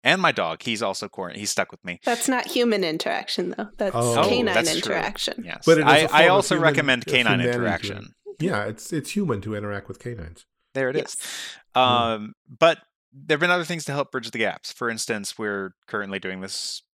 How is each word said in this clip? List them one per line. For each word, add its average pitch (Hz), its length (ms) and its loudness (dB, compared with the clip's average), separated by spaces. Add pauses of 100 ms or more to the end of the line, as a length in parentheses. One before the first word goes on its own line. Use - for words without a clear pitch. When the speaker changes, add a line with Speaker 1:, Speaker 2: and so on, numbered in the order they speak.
Speaker 1:
and 185 180 2
my 165 100 4
dog. 87 300 -2
He's 113 220 -4
also 98 240 -4
quarant-, 92 300 -10
he's 101 120 -6
stuck - 220 -2
with - 120 -20
me. 87 220 -8
Speaker 2:
That's 233 220 0
not 254 180 0
human 233 380 0
interaction, - 720 -4
though. 208 200 -8
That's 196 180 -4
Speaker 3:
Oh. 117 260 2
Speaker 1:
Oh, 190 80 2
Speaker 2:
canine 240 240 2
Speaker 1:
that's 165 160 2 (120)
true. - 120 -4
Speaker 2:
interaction. - 500 -4
Speaker 1:
Yes. - 220 -12
Speaker 3:
But 160 140 8
it - 20 2
is 143 60 4
Speaker 1:
I, 139 100 8
Speaker 3:
a 156 60 6
Speaker 1:
I 156 40 0
Speaker 3:
form 156 180 6
of 180 60 8
Speaker 1:
also 190 240 4
Speaker 3:
human, 160 140 2
Speaker 1:
recommend 131 380 2
Speaker 3:
of 147 60 -2
Speaker 1:
canine 110 260 4
Speaker 3:
humanity - 120 0
to 123 40 0
Speaker 1:
interaction. 98 580 -4 (260)
Speaker 3:
Yeah, 104 260 -2
it's, 113 280 -10
it's - 220 -6
human 143 260 -2
to 107 140 -6
interact 104 320 -8
with 95 120 -14
canines. 95 460 -14 (300)
Speaker 1:
There 135 140 0
it 135 60 -4
is. - 220 -4
Speaker 2:
Yes. - 400 -12 (180)
Speaker 3:
Yeah. 123 380 4
Speaker 1:
Um, 107 200 -8 (260)
but 165 200 6 (380)
there 151 180 0
have 143 40 -4
been 175 100 2
other 175 140 2
things 160 220 -6
to 143 80 -6
help 143 180 -2
bridge 113 200 -6
the 123 80 -10
gaps. - 340 -2
For 120 160 -4
instance, 113 480 -6
we're 101 320 -4 (180)
currently 98 320 -6
doing 92 220 -8
this - 400 -10 (160)